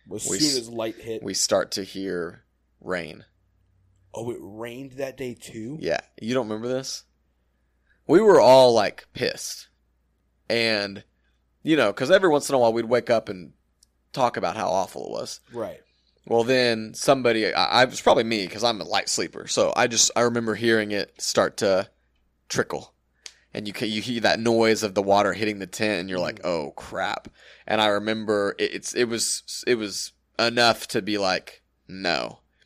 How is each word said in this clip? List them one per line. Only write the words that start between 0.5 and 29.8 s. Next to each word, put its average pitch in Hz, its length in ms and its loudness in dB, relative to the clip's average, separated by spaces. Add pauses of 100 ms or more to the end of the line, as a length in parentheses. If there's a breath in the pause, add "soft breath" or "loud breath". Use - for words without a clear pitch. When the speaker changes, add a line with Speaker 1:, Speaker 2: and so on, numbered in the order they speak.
Speaker 1:
as 113 100 -10
light 113 280 -8
hit. 110 260 -10
Speaker 2:
we 101 120 -8
start - 380 0
to 101 100 -6
hear 90 600 -8 (360)
rain. 80 440 -10 (920)
Speaker 1:
Oh, 117 160 -10
it 107 100 -10
rained 120 520 -14
that 131 240 -10
day 123 180 -8
too? 113 460 -12
Speaker 2:
Yeah. 80 200 -2 (200)
You 117 140 -4
don't 120 140 -2
remember 110 200 -8
this? 131 360 -8 (1000)
We 165 140 6
were 190 200 8
all, 127 320 10
like, 104 400 0
pissed. - 560 -6 (800)
And, 104 560 -2 (580)
you 156 140 2
know, 107 160 4
'cause 131 180 -2
every 190 180 6
once 143 200 2
in 139 60 0
a 131 40 6
while 113 140 4
we'd 117 140 -2
wake 120 240 0
up 113 180 0
and 90 240 -12 (600)
talk 123 240 -2
about 92 200 -2
how 107 120 -2
awful 87 380 -4
it 50 60 -10
was. - 280 -10 (120)
Speaker 1:
Right. 107 280 -8 (460)
Speaker 2:
Well, 117 180 2
then 117 500 0
somebody, 120 580 2
I, 90 120 2
I, 120 180 4
it 127 80 4
was 135 100 -10
probably 131 240 4
me 110 220 -2
'cause 107 180 -6
I'm 113 160 0
a 80 40 -10
light 95 240 -2
sleeper. - 380 -6
So 98 300 0
I 123 120 4
just, 113 280 2
I 117 60 2
remember 117 320 0
hearing 110 380 2
it 101 280 -4
start - 380 0
to 98 320 2 (580)
trickle. - 460 -6 (600 loud breath)
And 107 120 -8
you 101 60 -10
ca-, 113 140 -6
you 107 160 -4
hear 117 200 -6
that 101 180 2
noise 113 420 4
of 98 120 -2
the 101 80 0
water 98 300 4
hitting 104 260 -4
the 95 80 -10
tent 104 340 -2
and 95 100 -6
you're 92 80 -4
like, 80 220 -4
Speaker 1:
Mm. - 60 -6
Speaker 2:
"Oh, 80 260 -4
crap." - 560 -8 (380 soft breath)
And 110 140 0
I 107 60 4
remember 104 720 0
it, 104 160 -2
it's, - 200 -10
it 123 100 2
was, - 640 -6
it 120 100 2
was 104 360 -8 (260)